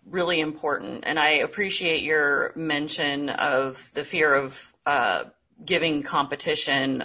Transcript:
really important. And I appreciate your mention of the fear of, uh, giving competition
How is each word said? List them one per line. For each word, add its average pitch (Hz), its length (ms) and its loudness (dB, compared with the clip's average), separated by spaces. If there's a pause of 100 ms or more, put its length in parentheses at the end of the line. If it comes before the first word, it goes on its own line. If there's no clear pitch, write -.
really 175 340 0
important. 151 680 -4
And 156 120 0
I 151 120 6
appreciate 170 720 0
your 147 540 2
mention 147 720 -2
of 135 640 -2
the 147 100 -4
fear 156 300 2
of, 135 400 -2 (100)
uh, 117 400 0 (400)
giving 160 380 0
competition 139 1040 -2